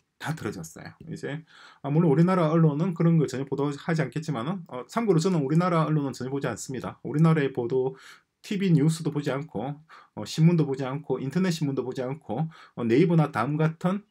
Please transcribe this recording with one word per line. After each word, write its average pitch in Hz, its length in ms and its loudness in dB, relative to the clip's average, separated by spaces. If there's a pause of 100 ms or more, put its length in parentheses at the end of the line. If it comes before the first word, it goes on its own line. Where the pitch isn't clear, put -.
(200)
다 156 160 -6
틀어졌어요. 165 500 -12 (260)
이제, 139 320 -10 (380)
아, 143 80 -8
물론 160 220 4
우리나라 170 400 4
언론은 160 420 2
그런 165 240 4
걸 143 100 4
전혀 131 180 -6
보도하지 143 560 -2
않겠지만은, 151 680 -4
어, 127 200 -12
참고로 214 300 0
저는 170 220 2
우리나라 160 460 2
언론은 147 260 0
전혀 123 180 -8
보지 139 180 -4
않습니다. 113 560 -8
우리나라의 147 500 2
보도, 131 420 -2 (460)
티비 196 300 -2
뉴스도 160 400 2
보지 147 200 -4
않고, 139 500 -6 (340)
어, 104 100 -8
신문도 160 400 4
보지 135 180 -4
않고, 131 360 -4
인터넷 180 320 -2
신문도 139 340 -2
보지 123 180 -6
않고, 135 460 -6 (260)
어, 123 80 -6
네이버나 151 480 4
다음 123 240 -2
같은 160 560 -2